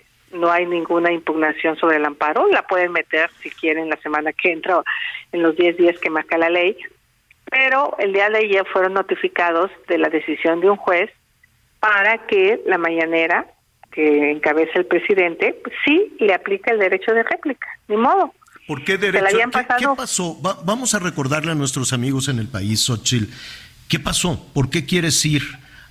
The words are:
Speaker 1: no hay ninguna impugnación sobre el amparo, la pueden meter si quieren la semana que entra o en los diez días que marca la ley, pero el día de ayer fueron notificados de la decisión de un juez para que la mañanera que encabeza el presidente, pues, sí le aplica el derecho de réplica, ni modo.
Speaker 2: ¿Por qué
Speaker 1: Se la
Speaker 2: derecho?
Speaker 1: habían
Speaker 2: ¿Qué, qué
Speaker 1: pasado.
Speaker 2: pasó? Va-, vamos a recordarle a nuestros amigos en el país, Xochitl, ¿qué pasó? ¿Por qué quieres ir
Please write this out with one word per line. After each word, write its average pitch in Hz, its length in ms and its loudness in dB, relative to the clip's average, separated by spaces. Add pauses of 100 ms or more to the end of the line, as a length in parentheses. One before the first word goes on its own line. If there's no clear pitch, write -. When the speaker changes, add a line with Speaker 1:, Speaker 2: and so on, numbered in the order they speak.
(320)
Speaker 1:
no 170 180 0
hay 175 160 2
ninguna 170 460 0
impugnación 156 640 -2
sobre 160 200 2
el 151 80 0
amparo, 151 440 0
la 294 180 4
pueden 180 260 0
meter 160 380 -2 (120)
si 151 80 -12
quieren 160 400 -2
la 151 80 -2
semana 151 340 -4
que 180 200 0
entra 165 260 0
o 147 60 -2 (480)
en 175 100 -2
los 165 140 2
diez 170 200 2
días 170 220 4
que 165 120 -4
marca 156 280 -4
la 165 120 2
ley, 180 260 0 (760)
pero 269 480 0
el 196 140 0
día 196 180 2
de 220 80 0
ayer 196 340 2
fueron 185 220 2
notificados 180 760 0 (180)
de 170 100 0
la 156 100 2
decisión 160 520 -2
de 190 100 4
un 202 60 2
juez 190 340 0 (680)
para 214 460 2
que 196 400 4
la 180 120 2
mañanera 165 680 0 (440)
que 147 400 4
encabeza 151 480 0
el 185 80 0
presidente, 180 800 0
pues, - 100 -10 (100)
sí 349 360 2
le 202 120 4
aplica 196 380 -2
el 226 80 2
derecho 190 340 0
de 226 120 2
réplica, - 420 -6 (220)
ni 208 80 0
modo. 277 360 2 (360)
Speaker 2:
¿Por 135 160 -8
qué 165 140 0
Speaker 1:
Se 196 120 0
la - 100 -2
Speaker 2:
derecho? 196 140 2
Speaker 1:
habían 233 160 2
Speaker 2:
¿Qué, 254 80 -2
qué 247 80 -2
Speaker 1:
pasado. 247 300 0
Speaker 2:
pasó? 180 460 -6
Va-, 185 220 -2
vamos 220 300 -2
a 202 60 0
recordarle 151 500 -2
a 160 60 -2
nuestros 131 360 -2
amigos 131 360 -2
en 131 100 0
el 110 80 -4
país, 101 380 -2
Xochitl, 113 480 -2 (560)
¿qué - 100 -2
pasó? 170 560 -4
¿Por 127 160 0
qué 156 160 -2
quieres 170 400 0
ir 147 160 0 (480)